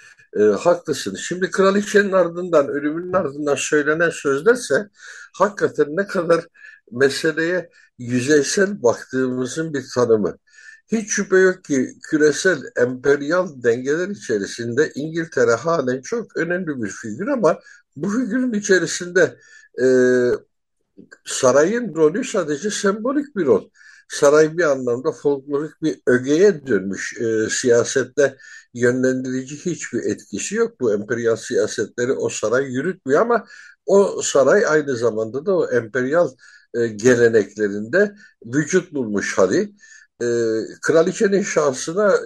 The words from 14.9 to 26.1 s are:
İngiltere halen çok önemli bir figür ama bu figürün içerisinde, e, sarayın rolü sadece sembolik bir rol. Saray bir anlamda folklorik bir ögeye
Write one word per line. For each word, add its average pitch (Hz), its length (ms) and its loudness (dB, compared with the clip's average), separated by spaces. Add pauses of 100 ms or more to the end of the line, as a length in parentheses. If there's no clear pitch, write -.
İngiltere 160 600 -2
halen 131 460 -2
çok - 360 -8
önemli 160 460 -4
bir 101 60 -4
figür 117 380 -10
ama 220 320 0 (380)
bu 156 140 -6
figürün 247 420 -2
içerisinde, 180 840 0 (460)
e, 127 40 4 (1400)
sarayın 160 720 2
rolü 160 300 2
sadece 170 460 -4
sembolik 220 640 -2
bir 175 100 0
rol. 101 220 2 (400)
Saray 156 500 4
bir 175 60 2
anlamda 135 480 -2
folklorik 143 720 -4
bir 156 240 -2
ögeye 147 600 4